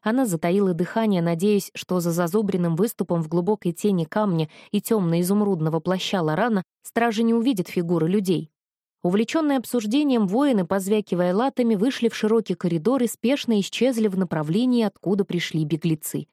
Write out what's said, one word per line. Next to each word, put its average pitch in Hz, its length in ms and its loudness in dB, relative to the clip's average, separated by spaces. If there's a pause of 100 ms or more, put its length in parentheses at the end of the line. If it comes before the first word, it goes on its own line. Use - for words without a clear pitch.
Она 247 240 0
затаила 185 480 0
дыхание, 185 480 0
надеясь, 175 540 0
что - 240 -4
за 170 120 -2
зазубренным 175 640 0
выступом 175 460 -2
в 156 60 -6
глубокой 175 460 -2
тени 185 320 0
камня 170 440 -2 (220)
и 208 100 0
тёмно-изумрудного 175 1000 0
плаща 185 420 -2
Лорана 180 420 0 (180)
стражи 233 420 0
не 226 100 2
увидят 233 340 0
фигуры 170 400 0
людей. 180 420 0 (540)
Увлечённые 254 560 0
обсуждением 240 680 0
воины, 220 380 2
позвякивая 190 720 0
латами, 240 400 0
вышли 190 340 0
в - 60 -8
широкий 214 400 0
коридор 180 480 0
и 233 40 0
спешно 233 520 0
исчезли 226 480 0
в 185 100 -2
направлении, 190 640 0
откуда 196 420 -2
пришли 165 380 -2
беглецы. 156 680 -4